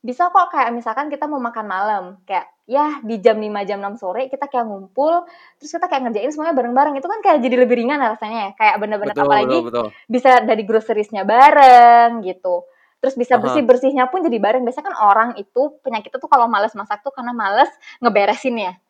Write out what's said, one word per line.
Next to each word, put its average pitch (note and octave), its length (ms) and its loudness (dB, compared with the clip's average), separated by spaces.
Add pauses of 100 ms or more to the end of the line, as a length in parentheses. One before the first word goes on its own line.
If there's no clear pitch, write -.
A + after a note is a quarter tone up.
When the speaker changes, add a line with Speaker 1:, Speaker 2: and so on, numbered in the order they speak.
Speaker 1:
bisa F4 280 -4
kok F4+ 220 4
kayak A#3+ 220 0
misalkan A#3 360 -6
kita D4 160 -8
mau C#4+ 140 -6
makan A#3 260 -8
malam, G3 360 -4 (240)
kayak - 200 -6 (220)
ya C#4+ 340 -2
di A3 160 -8
jam G#3+ 220 2
lima, G#3 260 -8
jam G3+ 160 -8
enam G3+ 160 -10
sore G#3+ 320 -8
kita C#4 160 -10
kayak A#3+ 200 -4
ngumpul, C#4 580 -4 (340)
terus D4 160 -20
kita F4 160 -6
kayak C4 160 -4
ngerjain A3+ 240 -6
semuanya D4+ 240 -6
bareng-bareng. C4 440 0
Itu F4 100 -12
kan A4 140 -6
kayak E4 200 4
jadi B3+ 120 0 (100)
lebih A#3+ 180 0
ringan C#4+ 160 -2
rasanya A3+ 500 -6
ya, - 60 -20
kayak G#3+ 240 2
bener-bener G#3 320 -6
Speaker 2:
Betul, C#3+ 160 -2
Speaker 1:
apalagi C3 340 2
Speaker 2:
betul, - 60 -
betul. A#2 180 -4 (220)
Speaker 1:
bisa B3 380 4
dari A3 180 -2
groceries-nya G#3+ 640 -4
bareng A#3+ 960 8
gitu. F3+ 400 -6 (380)
Terus C4+ 180 -2
bisa A#3+ 160 2
Speaker 2:
Aha. A3 80 0
Speaker 1:
bersih-bersihnya B3+ 680 2
pun F4+ 120 -4
jadi A#3 160 -2
bareng. B3 240 0
Biasanya B3 280 -8
kan - 120 -10
orang A3 260 4 (100)
itu C#4 440 -6
penyakitnya A#3+ 380 -8
tuh - 100 -8
kalau A#3+ 160 4
males A3 300 -2
masak G#3 260 -10
tuh C#4 80 -10
karena A#3+ 240 -10
males A3 320 0 (320)
ngeberesin A#3 600 -2
ya. F3+ 140 -8 (140)